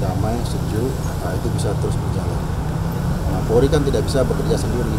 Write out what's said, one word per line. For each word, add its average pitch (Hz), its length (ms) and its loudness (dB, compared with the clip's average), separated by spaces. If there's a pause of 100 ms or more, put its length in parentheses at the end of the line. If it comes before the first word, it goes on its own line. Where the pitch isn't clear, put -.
damai, - 420 0
sejuk, - 480 -2 (320)
nah, 156 80 -2
itu - 140 -2 (100)
bisa - 240 0
terus - 160 0
berjalan. - 460 -2 (880)
Nah, 143 160 0
Polri 135 220 4
kan 151 100 4
tidak 131 240 2
bisa 135 160 2
bekerja - 400 2
sendiri. - 380 0